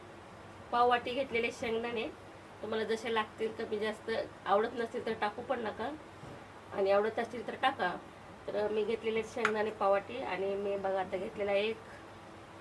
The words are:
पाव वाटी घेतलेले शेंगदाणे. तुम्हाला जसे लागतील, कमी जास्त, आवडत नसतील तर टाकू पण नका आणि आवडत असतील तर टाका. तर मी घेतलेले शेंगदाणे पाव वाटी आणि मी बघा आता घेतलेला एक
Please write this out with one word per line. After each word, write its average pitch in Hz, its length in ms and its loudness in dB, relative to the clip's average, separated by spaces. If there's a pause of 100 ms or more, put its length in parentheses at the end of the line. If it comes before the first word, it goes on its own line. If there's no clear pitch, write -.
(720)
पाव 247 180 8
वाटी 240 240 4
घेतलेले 240 380 2
शेंगदाणे. 233 560 0 (540)
तुम्हाला 220 240 0
जसे 226 280 0
लागतील, 220 400 0
कमी 220 260 -2
जास्त, 214 320 -2 (340)
आवडत 208 280 6
नसतील 233 320 -2
तर 226 80 0
टाकू 208 280 -2
पण 240 180 0
नका 220 360 -4 (800)
आणि 196 180 4
आवडत 214 280 6
असतील 226 280 -4
तर 226 80 -6
टाका. 220 400 2 (520)
तर 208 200 2
मी 214 160 2
घेतलेले 220 400 2
शेंगदाणे 220 460 2
पाव 202 220 4
वाटी 202 300 2
आणि 196 340 0
मी 196 220 0
बघा 196 220 0
आता 185 180 -2
घेतलेला 202 340 -2
एक 214 260 2 (840)